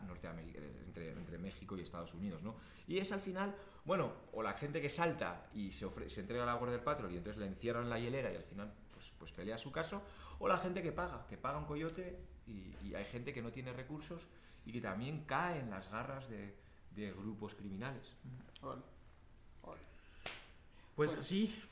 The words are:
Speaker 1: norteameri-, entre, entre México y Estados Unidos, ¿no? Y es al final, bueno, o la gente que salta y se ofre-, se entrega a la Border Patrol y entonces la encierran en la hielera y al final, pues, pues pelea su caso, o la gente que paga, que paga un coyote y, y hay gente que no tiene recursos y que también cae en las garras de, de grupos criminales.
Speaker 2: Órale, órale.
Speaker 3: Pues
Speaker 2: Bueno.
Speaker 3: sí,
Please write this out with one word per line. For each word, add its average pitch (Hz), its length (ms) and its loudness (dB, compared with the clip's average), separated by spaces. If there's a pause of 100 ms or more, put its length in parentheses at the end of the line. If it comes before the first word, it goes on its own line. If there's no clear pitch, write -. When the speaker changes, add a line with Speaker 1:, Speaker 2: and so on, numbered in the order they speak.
Speaker 1:
norteameri-, 82 480 -6 (300)
entre, 85 260 -4
entre 82 260 -4
México 95 400 -4
y 90 40 0
Estados 82 320 -4
Unidos, 87 280 0
¿no? 110 140 -2 (320)
Y 165 120 4
es 196 120 0
al 196 80 2
final, 196 340 2 (320)
bueno, 160 260 6 (220)
o 110 80 2
la 104 120 4
gente 147 280 0
que 143 80 4
salta 147 640 4
y 101 180 0
se - 140 -2
ofre-, 104 240 -2
se - 120 -2
entrega 117 220 2
a - 20 6
la 120 100 6
Border 120 280 4
Patrol 131 280 4
y 87 60 0
entonces 104 220 -2
la 101 80 2
encierran 117 360 2
en 120 60 2
la 117 100 4
hielera 120 320 4
y - 60 -2
al - 60 -4
final, 104 300 -6 (200)
pues, - 260 -12
pues 80 140 -8
pelea 104 240 0
su 135 140 -4
caso, 160 300 2 (380)
o - 80 4
la 190 100 10
gente 180 240 4
que 165 120 4
paga, 175 340 2
que 101 100 -6
paga 139 220 2
un 151 60 0
coyote 165 520 0 (300)
y, 98 340 -6
y 95 140 -2
hay 98 100 2
gente 123 280 -2
que 123 80 -2
no 117 100 -2
tiene 127 220 -4
recursos 151 520 -4 (400)
y 107 60 -6
que 120 100 2
también 123 440 2
cae 160 340 4
en 123 100 0
las 95 220 -4
garras 127 380 -2
de, 101 260 -4 (400)
de 104 160 0
grupos 101 440 -2
criminales. 104 600 -4 (460)
Speaker 2:
Órale, 131 200 -4 (840)
órale. - 200 -10 (1120)
Speaker 3:
Pues 151 160 8
Speaker 2:
Bueno. 151 120 2
Speaker 3:
sí, 202 380 6 (100)